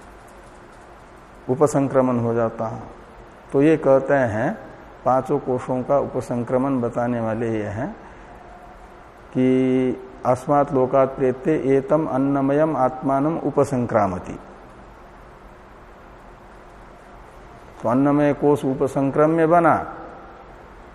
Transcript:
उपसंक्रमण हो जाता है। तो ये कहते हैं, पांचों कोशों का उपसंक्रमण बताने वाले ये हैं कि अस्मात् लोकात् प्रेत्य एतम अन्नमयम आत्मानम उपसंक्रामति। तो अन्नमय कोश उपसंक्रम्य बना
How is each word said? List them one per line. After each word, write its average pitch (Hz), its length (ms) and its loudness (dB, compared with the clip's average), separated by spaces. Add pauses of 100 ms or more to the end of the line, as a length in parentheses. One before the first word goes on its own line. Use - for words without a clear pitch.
(1500)
उपसंक्रमण 131 680 2
हो 117 140 -2
जाता 113 340 -2
है। 117 160 -10 (680)
तो 139 80 4
ये 156 160 4
कहते 135 360 2
हैं, 127 440 0 (480)
पांचों 131 340 0
कोशों 127 440 -4
का 139 160 2
उपसंक्रमण 127 840 -2
बताने 120 380 -2
वाले 113 380 -4
ये 107 60 -4
हैं 104 280 -6 (1400)
कि 127 140 2 (800)
अस्मात् 139 480 0
लोकात् 131 420 2
प्रेत्य 127 360 0
एतम 135 540 2
अन्नमयम 139 720 0
आत्मानम 135 600 0
उपसंक्रामति। 113 1040 0 (3500)
तो 110 60 -2
अन्नमय 143 440 2
कोश 147 320 2
उपसंक्रम्य 147 800 0
बना 156 500 2 (1000)